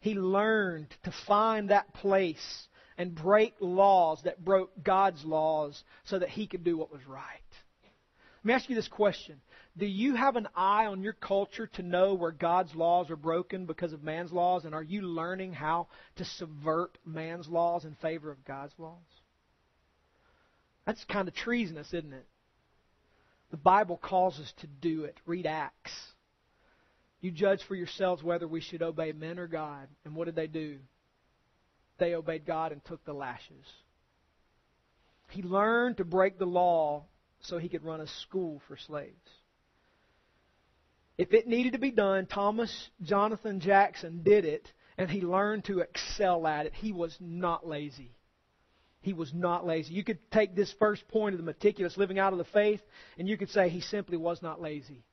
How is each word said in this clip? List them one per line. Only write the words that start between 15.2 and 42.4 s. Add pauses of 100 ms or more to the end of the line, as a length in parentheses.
how (280)
to
subvert
man's
laws
in
favor
of
God's
laws? (1900)
That's
kind
of
treasonous,
isn't
it? (1200)
The
Bible
calls
us
to
do
it.
Read
Acts. (1300)
"You
judge
for
yourselves
whether
we
should
obey
men
or
God." (160)
And
what
did
they
do? (1200)
They
obeyed
God
and
took
the
lashes. (1600)
He
learned
to
break
the
law (340)
so
he
could
run
a
school
for
slaves. (1900)
If
it
needed
to
be
done,
Thomas (120)